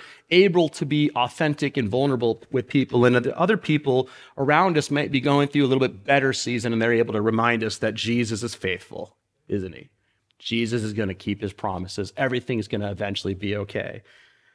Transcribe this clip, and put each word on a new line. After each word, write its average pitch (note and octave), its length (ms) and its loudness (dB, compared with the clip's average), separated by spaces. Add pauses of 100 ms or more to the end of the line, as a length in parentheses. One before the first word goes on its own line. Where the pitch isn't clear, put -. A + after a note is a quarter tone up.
(300)
able F3 380 4
to - 180 -8
be D3 300 2
authentic C#3+ 600 -2
and A#2 120 0
vulnerable B2 640 0
with B2 160 -2
people, B2+ 360 2
and B2 120 6
the A#2+ 200 0
other F#3 200 2
people C#3 520 0 (280)
around D3+ 420 2
us C#3+ 100 0
might C#3+ 220 -2
be C#3 100 2
going C#3+ 280 4
through C#3+ 160 2
a - 20 4
little C3 140 4
bit G2 240 -2
better C#3 280 4
season, A#2+ 400 -2
and A2+ 80 0
they're A#2 120 4
able A#2 200 2
to G#2+ 80 0
remind A2+ 440 2
us A2 140 -4
that A2 160 -2
Jesus A2+ 500 -2
is A#2 100 -6
faithful, - 600 -8 (320)
isn't F#2 260 -6
he? - 140 -20 (500)
Jesus A#2 460 -2
is A2 80 -4
gonna G2+ 200 -2
keep G2+ 280 -6
his G2 120 -6
promises. F#2 640 -6
Everything's B2 520 -2
gonna G#2 240 -4
eventually G2+ 420 -6
be G2+ 220 -4
okay. - 460 -8 (520)